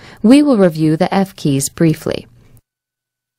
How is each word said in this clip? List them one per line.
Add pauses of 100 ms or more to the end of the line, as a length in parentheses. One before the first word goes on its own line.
(220)
We
will
review
the
F
keys
briefly. (1120)